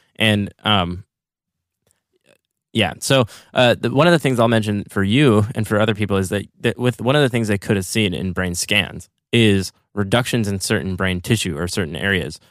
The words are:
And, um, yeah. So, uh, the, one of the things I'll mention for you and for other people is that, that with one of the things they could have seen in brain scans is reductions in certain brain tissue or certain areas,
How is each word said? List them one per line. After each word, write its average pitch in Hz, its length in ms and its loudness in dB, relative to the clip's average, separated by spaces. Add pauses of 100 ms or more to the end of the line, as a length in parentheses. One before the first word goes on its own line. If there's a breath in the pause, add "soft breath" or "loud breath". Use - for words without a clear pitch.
(180 soft breath)
And, 104 360 0 (120)
um, 92 400 0 (1700)
yeah. 104 260 0
So, 135 260 4 (280 loud breath)
uh, 120 260 4
the, 120 120 -4
one 139 160 4
of 175 60 6
the 156 60 4
things 131 200 0
I'll 113 80 4
mention 107 420 0
for 101 140 -2
you 107 420 4 (100)
and 107 120 -4
for 107 120 0
other 107 160 0
people 98 220 -2
is 92 120 -2
that, 101 160 -4 (140)
that 117 180 -2
with 120 240 -2
one 123 140 0
of 151 60 2
the 131 80 2
things 117 180 -2
they 101 100 0
could 107 180 -2
have 95 100 -2
seen 104 280 -2
in 87 200 -6
brain 92 220 -4
scans - 540 -2 (220)
is 104 400 4 (220)
reductions 107 540 -2
in 98 120 -4
certain 95 360 -4
brain 92 260 -2
tissue 92 360 -2
or 87 100 -4
certain 85 280 -6
areas, 87 440 -4 (100)